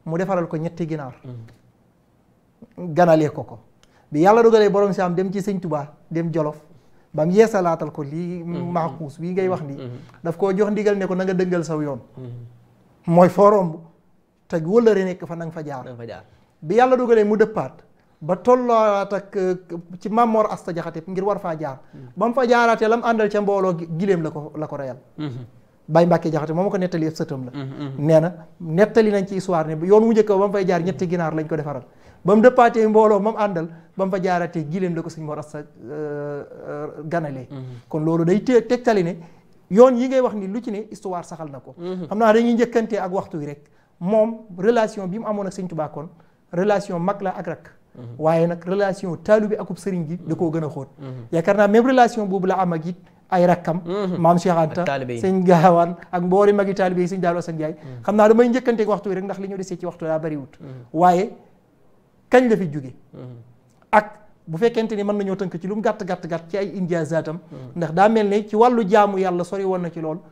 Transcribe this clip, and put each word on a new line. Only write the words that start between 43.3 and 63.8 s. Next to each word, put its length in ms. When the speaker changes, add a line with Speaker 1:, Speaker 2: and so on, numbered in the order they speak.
Speaker 1:
wi 80
rek. 240
Moom 380
relation 500
bi 120
mu 60
amoon 220
ak 60
Sëñ 160
Tuubaa 200
kon 200
relation 480
mag 220
la 100
ak 160
rak. 240
Speaker 2:
Mhm. 80
Speaker 1:
Waaye 280
nag 160
relation 600
taalibe 340
akub 200
sëriñ 280
bi 220
da 80
koo 160
gën 120
a 60
xóot. 180
Speaker 2:
Mhm. 80
Speaker 1:
Yaakaar 260
naa 100
même 200
relation 400
boobu 200
la 120
am 140
ak 120
it 120
ay 140
rakkam. 400
Speaker 2:
Mhm. 340
Speaker 1:
Maam 180
Cheikh 200
Anta, 240
Speaker 2:
Ak 60
taalibe 260
yi. 80
Speaker 1:
Sëñ 240
Gaawaan 500
ak 120
mboori 300
magi 200
taalibe 280
yi, 60
Sëñ 120
Daaru 180
Asan 180
Njaay. 180
Speaker 2:
Mhm. 300
Speaker 1:
Xam 120
naa 120
damay 220
njëkkanteeg 380
waxtu 220
wi 60
rek 80
ndax 160
li 80
ñu 100
desee 200
ci 80
waxtu 200
daa 140
bariwut. 400
Speaker 2:
Mhm. 80
Speaker 1:
Waaye 380
kañ 180
la 80
fi 140
jóge? 220
Speaker 2:
Mhm. 80